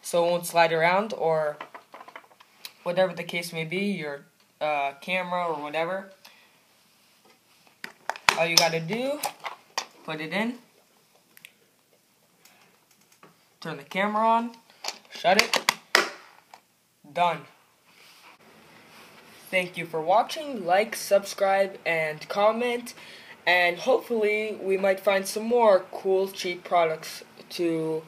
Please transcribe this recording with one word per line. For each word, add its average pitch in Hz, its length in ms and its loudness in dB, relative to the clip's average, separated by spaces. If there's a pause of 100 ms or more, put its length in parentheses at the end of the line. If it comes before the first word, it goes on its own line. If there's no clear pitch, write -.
so 170 220 0
it 170 60 2
won't 175 160 -2
slide 165 260 4
around 180 400 2
or 156 460 0 (1300)
whatever 180 280 2
the 165 120 -10
case 170 280 -6
may 160 120 -4
be, 180 220 -4
your, 151 380 -6 (360)
uh, 143 400 0
camera 180 460 -2
or 156 140 -4
whatever. 165 520 -6 (2250)
All 165 80 2
you 170 100 2
gotta 165 220 4
do, 240 400 -4 (840)
put 156 160 -8
it 160 120 -8
in, 226 260 -4 (3000)
turn 160 160 -10
the 139 60 -14
camera 208 420 -2
on, 233 280 2 (600)
shut 185 300 4
it, - 160 2 (1500)
done. 170 280 0 (2000)
Thank 180 260 0
you 170 100 -6
for 160 140 -4
watching. 233 640 0
Like, 202 300 2
subscribe, 196 880 0
and 156 440 -2
comment, 233 680 0 (520)
and 175 320 4
hopefully 214 840 0
we 190 160 0
might 190 240 2
find 196 260 2
some 214 180 -6
more 220 480 6
cool, 190 360 0
cheap 175 360 -8
products 160 580 0 (280)
to 160 580 -2